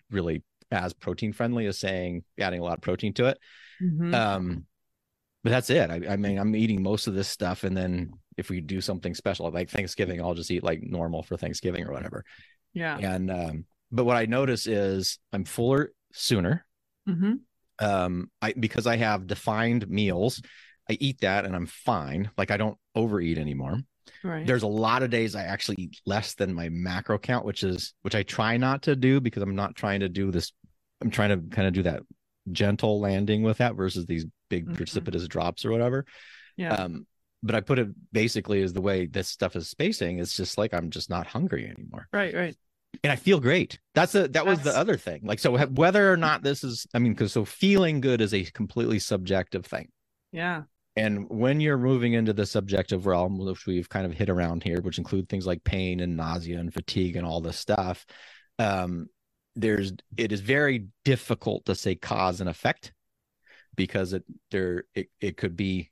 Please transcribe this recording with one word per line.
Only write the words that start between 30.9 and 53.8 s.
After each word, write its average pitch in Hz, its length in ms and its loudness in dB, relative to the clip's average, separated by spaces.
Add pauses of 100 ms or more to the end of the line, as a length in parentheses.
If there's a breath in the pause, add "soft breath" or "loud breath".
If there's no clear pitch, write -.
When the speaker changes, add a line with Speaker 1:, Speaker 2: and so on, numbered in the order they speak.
Speaker 1:
I'm 117 100 0
trying 104 180 4
to 85 260 0
kinda 95 160 4
do 92 120 2
that 82 180 0 (500)
gentle 104 480 2
landing 104 420 2
with 110 160 4
that 117 180 2
versus 92 300 -2
these 82 200 -2 (240)
big 87 160 -2
Speaker 2:
Mm-hmm. 85 100 -6
Speaker 1:
precipitous 85 520 -4
drops 85 380 -4
or 110 60 0
whatever. 123 340 0 (500 loud breath)
Speaker 2:
Yeah. 175 180 -2
Speaker 1:
Um, 92 340 -6 (340)
but 113 140 0
I 110 60 2
put 131 180 2
it 107 100 0 (240)
basically 107 480 2
as 92 120 0
the 95 80 -4
way 95 260 0
this 90 200 -4
stuff - 280 -4
is 82 120 -6
spacing. 101 520 -2
It's 87 180 -4
just - 200 -6
like, 104 160 0
I'm 85 180 -4
just - 180 -8
not 87 160 -4
hungry 92 420 -4
anymore. - 460 -16
Speaker 2:
Right, 196 200 0
right. 170 220 -4 (480)
Speaker 1:
And 147 80 4
I 131 40 2
feel 185 240 4
great. 139 400 2 (160)
That's 175 180 4
a, 190 160 6
that 156 160 4
was 185 140 4
the 139 60 -2
Speaker 2:
That's 127 120 4
Speaker 1:
other 170 200 2
thing. 82 260 -8
Like, 107 160 -2
so 123 180 4
ha-, 143 80 4
whether 190 460 6
or 180 60 6
not 156 260 2
this 139 200 0
is, 120 300 -6
I 120 60 4
mean, 120 160 4
'cause 104 180 0
so 113 100 2
feeling 185 580 4
good 123 200 4
is 104 120 2
a 95 120 2
completely 113 540 -2
subjective 92 640 0
thing. - 240 -8 (420)
Speaker 2:
Yeah. 170 320 -4 (320)
Speaker 1:
And 107 340 0
when 127 300 2
you're 151 180 4
moving 123 360 4
into 110 180 4
the 101 140 2
subjective 98 600 0
realm, 92 320 2
which 92 280 -6
we've 90 240 0